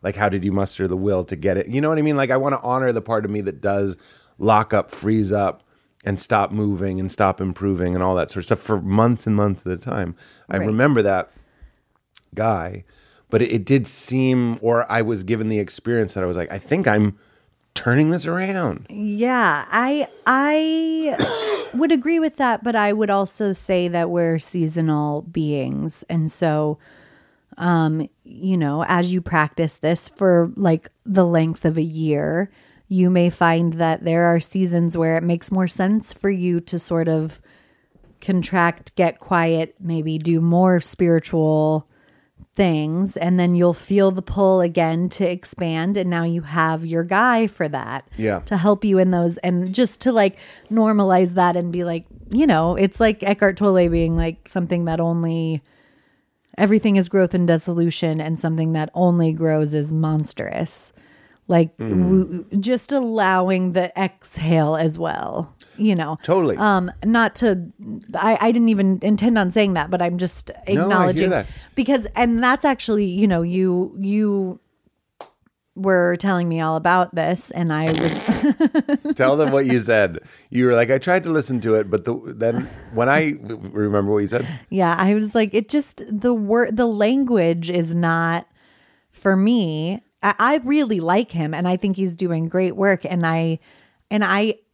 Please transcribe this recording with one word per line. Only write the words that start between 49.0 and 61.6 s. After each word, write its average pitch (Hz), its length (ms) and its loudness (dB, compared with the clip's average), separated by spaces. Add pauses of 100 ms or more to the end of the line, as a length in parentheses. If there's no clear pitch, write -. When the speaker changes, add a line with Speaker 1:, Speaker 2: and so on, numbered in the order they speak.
Speaker 2:
those, 175 260 0
and 180 360 -2
just 240 280 0
to, 262 100 0
like, 208 260 2 (340)
normalize 202 640 4
that 175 200 4
and 175 160 -4
be 175 120 -4
like, 170 220 -6 (240)
you 247 160 2
know, 170 300 2
it's - 240 0
like 214 240 2
Eckhart 196 340 2
Tolle 185 320 4
being 165 280 2
like, 165 300 -4
"Something 175 380 -2
that 165 140 -2
only, 165 600 -2 (960)
everything 208 400 4
is 180 120 2
growth 185 240 2
and 180 140 2
dissolution, 170 760 0
and 160 160 -4
something 160 360 -2
that 156 200 -2
only 175 380 2
grows 156 420 0
is 151 180 -2
monstrous." 156 1000 -4 (560)
Like, 170 320 2